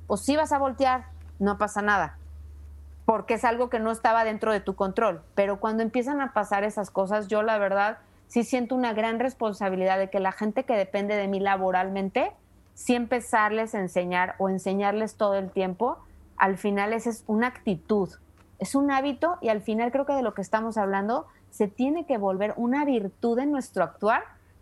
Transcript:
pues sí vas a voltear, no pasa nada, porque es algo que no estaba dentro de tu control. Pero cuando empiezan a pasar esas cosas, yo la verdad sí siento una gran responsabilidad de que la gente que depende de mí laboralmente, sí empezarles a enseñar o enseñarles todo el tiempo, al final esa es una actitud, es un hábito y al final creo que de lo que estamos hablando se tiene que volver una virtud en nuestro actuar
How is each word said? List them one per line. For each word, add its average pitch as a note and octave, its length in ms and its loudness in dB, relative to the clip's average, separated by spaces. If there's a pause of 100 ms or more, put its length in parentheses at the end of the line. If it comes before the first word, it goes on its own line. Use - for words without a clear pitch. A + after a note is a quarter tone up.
pues G3+ 140 0
sí C#4+ 160 2
vas D4+ 160 2
a C#4 60 4
voltear, C4 480 2 (340)
no G3+ 180 2
pasa G#3 240 0
nada, G3 360 2 (840)
porque A3 300 2
es G#3+ 100 0
algo A#3+ 260 2
que A#3 100 0
no A3 100 0
estaba A3+ 340 2
dentro A3 280 0
de G3+ 80 2
tu G3 160 -6
control. F#3+ 460 0 (120)
Pero G3+ 260 0
cuando A3 220 0
empiezan B3+ 380 -2
a B3+ 140 -4
pasar G3+ 280 0
esas G#3 280 -4
cosas, G3 380 -2
yo G#3 140 2
la A3 160 2
verdad G3+ 400 0 (300)
sí A#3 160 0
siento B3 300 -2
una B3 180 0
gran A3+ 260 0
responsabilidad G3 800 0
de F#3+ 120 -2
que G3 100 0
la F#3+ 120 0
gente G#3+ 320 -2
que A#3 120 0
depende G3+ 400 0
de G3+ 100 0
mí G3 140 0
laboralmente, F#3+ 920 0 (420)
sí - 200 0
empezarles A3 800 0
a G#3 60 -2
enseñar F3+ 580 0
o F#3+ 120 2
enseñarles G3+ 640 0
todo G3+ 220 2
el F#3+ 140 -4
tiempo, F#3+ 480 -2 (380)
al F#3+ 220 4
final G3+ 340 0
esa A3+ 160 -4
es A3+ 180 -6
una A3 200 2
actitud, G3+ 640 -2 (480)
es F#3+ 160 -4
un C#4 160 4
hábito C#4+ 500 0
y A#3 100 0
al G#3+ 120 2
final A3+ 300 0
creo C#4 120 2
que C#4+ 100 0
de C4+ 80 2
lo G#3+ 120 -2
que G3+ 80 -4
estamos A3 340 -2
hablando G3+ 500 0 (240)
se G#3 180 0
tiene C#4+ 380 -2
que B3 120 0
volver G3 380 0
una B3 280 0
virtud A#3 540 0
en C#4+ 140 2
nuestro B3 320 -2
actuar A#3+ 400 0 (380)